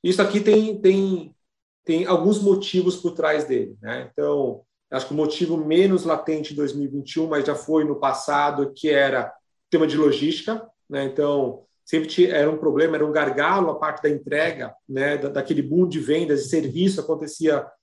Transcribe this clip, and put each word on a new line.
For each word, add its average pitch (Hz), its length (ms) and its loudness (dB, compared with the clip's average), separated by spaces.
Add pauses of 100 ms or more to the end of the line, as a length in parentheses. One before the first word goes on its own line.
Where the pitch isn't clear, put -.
Isso 185 200 2
aqui 202 180 2
tem, 214 400 4
tem, 190 540 2 (500)
tem 170 220 0
alguns 185 340 2
motivos 185 560 2
por 170 160 -4
trás 151 320 0
dele, 104 360 -4
né? 123 320 -10
Então, 143 500 -2 (280)
acho 135 160 -6
que 147 80 -8
o - 20 -2
motivo 156 400 0
menos 175 480 2
latente 156 480 -4
em 147 40 -10
dois 143 160 -2
mil 143 140 -4
e - 20 -6
vinte 139 260 -10
e 160 60 -2
um, 160 80 -2
mas 147 160 0
já 143 100 -2
foi 156 300 0
no 143 120 -2
passado, 139 800 0
que - 140 -4
era 135 400 2
o - 420 -16
tema 160 160 4
de 147 100 -2
logística, 147 680 0 (260)
né? 139 140 -4
Então, 139 580 -2 (220)
sempre 160 240 -2
ti-, 175 180 4
era 151 240 2
um 151 80 -4
problema, 156 380 2
era 151 100 0
um 151 60 -2
gargalo 156 580 0
a 143 80 -6
parte 151 240 -6
da 151 80 2
entrega, 147 640 -4 (140)
né? 139 280 -2
Da, 139 120 -4
daquele 143 340 -2
boom 165 240 2
de 160 140 -4
vendas 147 420 0
de - 60 -10
serviço 165 520 0
acontecia 156 640 -2 (180)